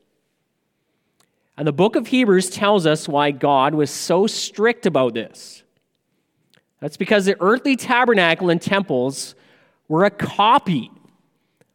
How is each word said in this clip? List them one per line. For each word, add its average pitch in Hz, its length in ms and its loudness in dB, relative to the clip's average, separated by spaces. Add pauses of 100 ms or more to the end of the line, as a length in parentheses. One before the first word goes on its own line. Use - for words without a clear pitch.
(1600)
And 156 100 -4
the 151 40 0
book 180 240 2
of 240 100 -2
Hebrews 202 420 2
tells 202 380 0
us 156 200 0
why 147 260 0
God 143 420 0
was 147 160 0
so 185 360 0
strict 226 600 -4
about 131 260 0
this. - 500 -14 (1200)
That's 147 160 -10
because 196 300 0
the 196 120 0
earthly 247 380 0
tabernacle 202 720 2
and 170 140 0
temples 139 720 -2 (540)
were 165 160 2
a 208 60 2
copy 202 800 0 (840)